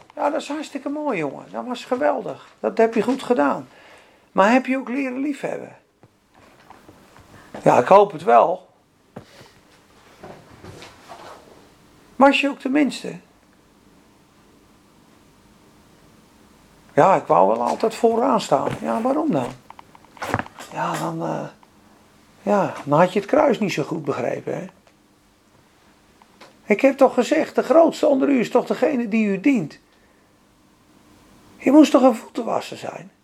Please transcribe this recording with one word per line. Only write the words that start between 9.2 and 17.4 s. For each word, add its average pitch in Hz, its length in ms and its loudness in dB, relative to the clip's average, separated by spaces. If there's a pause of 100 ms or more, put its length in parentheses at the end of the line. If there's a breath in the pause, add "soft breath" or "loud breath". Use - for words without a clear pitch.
"Was 277 260 4
je 277 80 -2
ook 277 100 -12
tenminste?" 262 560 -2 (3750)
"Ja, 175 220 6
ik 143 120 -2
wou 175 200 4